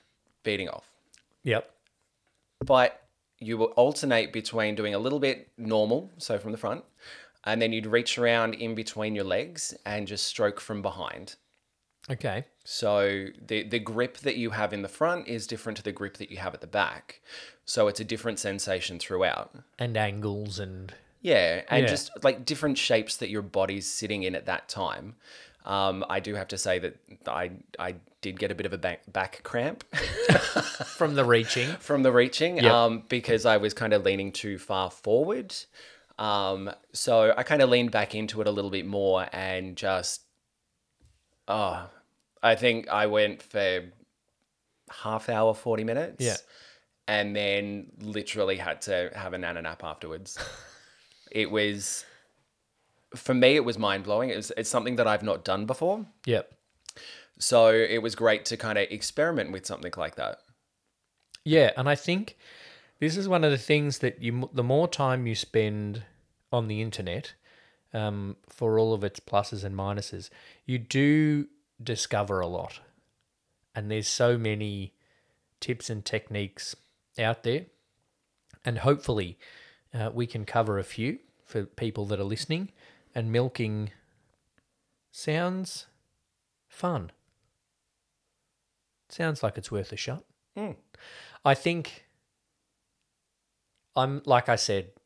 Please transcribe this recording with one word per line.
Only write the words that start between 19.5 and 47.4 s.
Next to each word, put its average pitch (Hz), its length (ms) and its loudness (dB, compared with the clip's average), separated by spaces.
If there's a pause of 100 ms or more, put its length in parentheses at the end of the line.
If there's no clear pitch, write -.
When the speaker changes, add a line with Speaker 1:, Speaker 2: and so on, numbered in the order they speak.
Speaker 2:
And 120 200 -4
angles 104 640 -2
and 95 340 -12 (260)
Speaker 1:
Yeah, 90 480 4
and 127 140 4
Speaker 2:
Yeah. 123 80 4
Speaker 1:
just, - 220 -2 (100)
like, 131 220 2
different 143 340 -2
shapes - 380 2
that 104 120 -6
your 104 140 -4
body's 95 480 -2
sitting 104 320 -4
in 92 140 -2
at - 100 -10
that 92 220 -4
time. 92 480 -6 (480)
Um, 98 440 0
I 95 120 -2
do 104 160 -6
have 95 120 -6
to 98 100 -8
say 92 200 0
that 87 160 -6 (320)
I, 87 240 -4 (260)
I 90 200 -8 (240)
did 95 180 -8
get 117 140 -2
a - 20 -8
bit 98 120 -4
of 90 60 -8
a 95 60 -6
back, 87 220 -4 (120)
back 95 300 -4
cramp. 135 400 -4 (120)
<laughs> - 920 0
Speaker 2:
From 151 300 0
the 139 80 6
reaching? 120 540 4
Speaker 1:
From 139 260 2
the 131 80 8
reaching, 139 460 4
Speaker 2:
Yep. 117 140 8
Speaker 1:
um, 117 360 4
because 117 360 0
I 110 120 8
was 104 180 0
kinda 107 240 2
leaning 98 320 0
too 98 280 -6
far 92 340 -2
forward. 156 600 0 (680)
Um, 98 500 0 (220)
so 113 440 6
I 127 60 0
kinda 143 240 4
leaned 120 240 4
back 104 240 0
into 107 260 -4
it 104 60 -2
a 104 60 4
little 101 180 -2
bit 92 160 -4
more 98 460 2
and 92 440 -6
just, 95 440 -2 (1300)
oh, 92 400 -2 (540)
I 117 120 6
think 117 340 2
I 104 180 2
went 104 360 2
for 92 380 -2 (1080)
half 110 380 -6
hour, 110 260 4
forty 110 300 -2
minutes. 131 400 -4
Speaker 2:
Yeah. 107 120 2 (720)
Speaker 1:
And 104 260 0
then 101 640 -2